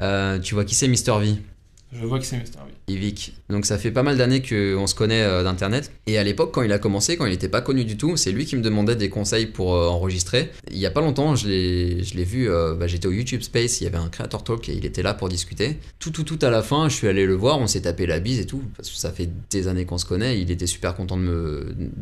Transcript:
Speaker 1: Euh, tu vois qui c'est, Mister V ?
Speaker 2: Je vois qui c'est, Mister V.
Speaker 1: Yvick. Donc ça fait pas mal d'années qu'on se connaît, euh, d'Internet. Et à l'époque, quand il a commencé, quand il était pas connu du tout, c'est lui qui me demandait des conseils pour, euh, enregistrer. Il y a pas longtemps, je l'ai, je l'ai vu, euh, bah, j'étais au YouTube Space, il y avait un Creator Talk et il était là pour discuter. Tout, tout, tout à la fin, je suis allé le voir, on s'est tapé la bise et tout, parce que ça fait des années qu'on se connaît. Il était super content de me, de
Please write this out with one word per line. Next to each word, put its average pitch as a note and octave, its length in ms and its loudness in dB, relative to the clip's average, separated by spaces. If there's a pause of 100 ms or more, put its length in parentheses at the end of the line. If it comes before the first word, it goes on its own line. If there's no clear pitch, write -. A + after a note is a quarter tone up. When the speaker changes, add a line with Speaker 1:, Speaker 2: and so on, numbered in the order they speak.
Speaker 1:
Euh, F#2+ 380 0
tu - 140 -4
vois G#2 100 2
qui - 120 -2
c'est, C3 120 4
Mister B2 320 2
V ? G#2 160 2 (560)
Speaker 2:
Je A#2+ 140 -8
vois B2+ 140 0
qui C3 60 -6
c'est, B2+ 120 -4
Mister A2+ 220 -10
V. - 340 -10
Speaker 1:
Yvick. G2+ 400 -4 (160)
Donc G2+ 160 0
ça G#2 120 0
fait A2 140 -2
pas B2 100 2
mal C#3 160 2
d'années B2+ 240 4
qu'on G2 460 0
se - 80 0
connaît, A2+ 280 2
euh, F#2 200 4
d'Internet. G2 480 0 (160)
Et G#2+ 100 2
à G2+ 60 4
l'époque, G2+ 300 0
quand C3+ 80 2
il G#2+ 100 2
a G2+ 80 4
commencé, G2+ 380 0
quand D#3 80 0
il F#2+ 80 2
était G2 160 -2
pas A#2 100 0
connu C3 240 2
du G#2+ 140 -4
tout, D#3+ 180 0
c'est - 160 0
lui B2+ 140 -2
qui C#3+ 100 -4
me A#2+ 60 0
demandait A2 340 4
des G2+ 140 0
conseils A2 380 0
pour, F2+ 280 0
euh, E2+ 140 4
enregistrer. F#2 640 0 (180)
Il - 60 -8
y F#2+ 80 0
a F#2 60 0
pas C#3 100 0
longtemps, C#3+ 340 4
je G#2+ 140 0
l'ai, F2+ 520 2
je F2 140 -6
l'ai F2+ 80 0
vu, A#2 260 0
euh, E2 260 2
bah, F2 120 0
j'étais F2 200 0
au F#2 40 2
YouTube A#2 300 -2
Space, A#2 400 0
il - 20 -4
y F2 40 0
avait E2+ 100 -2
un E2 100 -2
Creator A2 340 -8
Talk A#2 280 -4
et - 40 -4
il F#2 120 -4
était - 180 -4
là G2+ 100 0
pour - 140 -4
discuter. A2 520 -2 (200)
Tout, D#3+ 120 -8
tout, D#3+ 120 -4
tout D#3 200 -6
à C3 60 6
la A2+ 120 4
fin, D3 260 2
je B2+ 80 2
suis G#2+ 140 2
allé F#2+ 160 4
le F#2+ 100 4
voir, C3+ 240 4
on A2+ 80 0
s'est F#2+ 140 -2
tapé F2 240 -2
la E2 160 2
bise A#2 180 0
et F2+ 60 -2
tout, C#3 180 -6 (140)
parce - 120 -12
que - 60 -12
ça E2+ 160 -4
fait E2+ 180 -4 (200)
des F#2 180 0
années F#2 180 0
qu'on F2+ 120 -4
se - 80 -2
connaît. G#2+ 340 0
Il F2 100 0
était F2+ 160 -2
super F2 300 -2
content F#2 220 -4
de F#2 60 2
me, E2 540 -2
de D2+ 120 -6 (120)